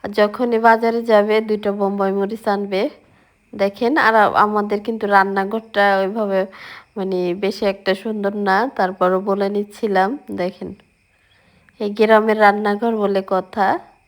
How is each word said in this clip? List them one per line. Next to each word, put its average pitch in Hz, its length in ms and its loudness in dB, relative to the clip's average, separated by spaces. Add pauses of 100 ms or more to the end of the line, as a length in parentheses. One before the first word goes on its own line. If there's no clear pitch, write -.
(120)
যখনই 220 480 0
বাজারে 226 440 2
যাবে 214 380 2
দুইটা 208 300 -4
বোম্বাই 196 400 -2
মরিচ 196 360 -4
আনবে। 202 420 -2 (680)
দেখেন, 208 420 0
আর 220 180 4
আ-, 208 180 6
আমাদের 208 460 2
কিন্তু 214 280 -6
রান্নাঘরটা 196 920 2
ওইভাবে, 196 460 -2 (520)
মানে, 180 360 -4
বেশি 202 320 -4
একটা 196 300 -2
সুন্দর 208 400 -6
না, 202 400 0
তারপরও 185 460 0
বলে 196 280 -2
নিচ্ছিলাম। 202 680 -2 (120)
দেখেন, 196 420 -8 (1040)
এই 208 100 -4
গ্রামের 214 500 2
রান্নাঘর 208 560 2
বলে 202 320 0
কথা। 196 520 -2 (280)